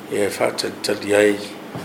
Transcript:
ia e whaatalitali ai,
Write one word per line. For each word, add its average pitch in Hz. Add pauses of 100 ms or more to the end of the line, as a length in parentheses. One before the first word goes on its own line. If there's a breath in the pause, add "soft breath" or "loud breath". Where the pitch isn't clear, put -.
(120)
ia 101
e 95
whaatalitali 101
ai, 104 (480)